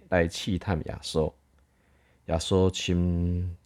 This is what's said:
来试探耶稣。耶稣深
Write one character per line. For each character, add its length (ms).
来 200
试 300
探 260
耶 160
稣。 320
耶 100
稣 360
深 840